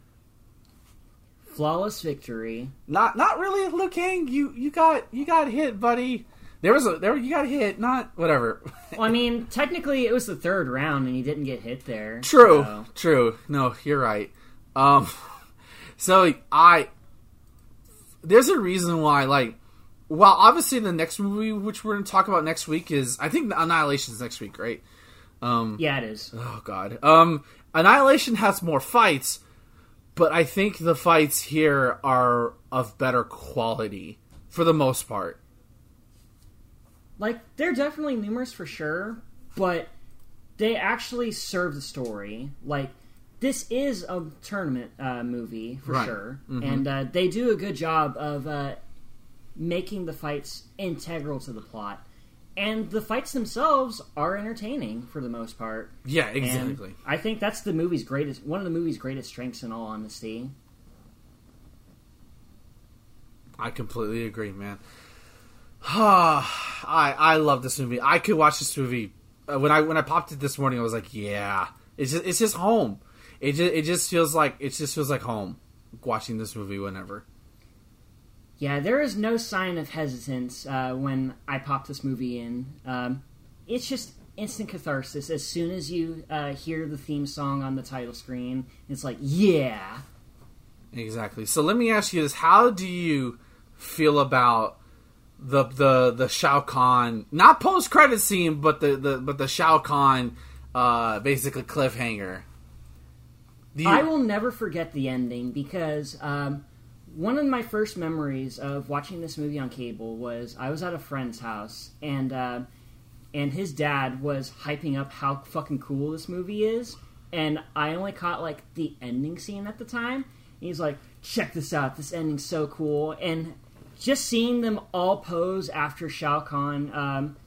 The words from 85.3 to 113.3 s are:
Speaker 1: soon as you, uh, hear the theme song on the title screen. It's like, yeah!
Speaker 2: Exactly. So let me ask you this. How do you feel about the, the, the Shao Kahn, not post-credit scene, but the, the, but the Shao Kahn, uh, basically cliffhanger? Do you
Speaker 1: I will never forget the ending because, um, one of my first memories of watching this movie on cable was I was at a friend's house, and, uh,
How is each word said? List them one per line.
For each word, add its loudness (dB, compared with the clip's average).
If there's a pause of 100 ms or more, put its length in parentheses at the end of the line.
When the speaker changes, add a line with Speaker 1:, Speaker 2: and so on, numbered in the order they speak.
Speaker 1:
soon -6
as -10
you, -6
uh, -6
hear -8
the -8
theme -6
song -4
on -4
the -6
title -10
screen. -8 (220)
It's -10
like, -8
yeah! 0 (920)
Speaker 2:
Exactly. -10
So 0
let 2
me 2
ask 0
you 0
this. 0
How 8
do -4
you -2 (360)
feel 2
about 4 (600)
the, 2
the, 6
the 0
Shao 4
Kahn, 2
not 8
post-credit 4
scene, 0
but 2
the, 2
the, -2
but -4
the -2
Shao 4
Kahn, 2 (400)
uh, 2
basically -2
cliffhanger? -4 (1300)
Do -4
you 4
Speaker 1:
I 8
will 0
never 0
forget -6
the -4
ending -4
because, -6
um, -6 (500)
one -2
of 0
my 0
first -4
memories -6
of -8
watching -6
this -12
movie -6
on -6
cable -10
was -10
I -6
was -6
at -6
a -8
friend's -8
house, -12 (120)
and, -4
uh, -6 (720)